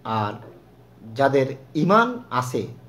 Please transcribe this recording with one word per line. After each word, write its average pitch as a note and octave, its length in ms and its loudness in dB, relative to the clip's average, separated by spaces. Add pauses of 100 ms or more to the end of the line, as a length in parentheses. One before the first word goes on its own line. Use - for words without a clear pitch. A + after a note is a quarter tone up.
আর G3+ 280 -2 (800)
যাদের C3+ 420 2 (180)
ঈমান A3 440 2 (120)
আছে B2+ 360 -4 (220)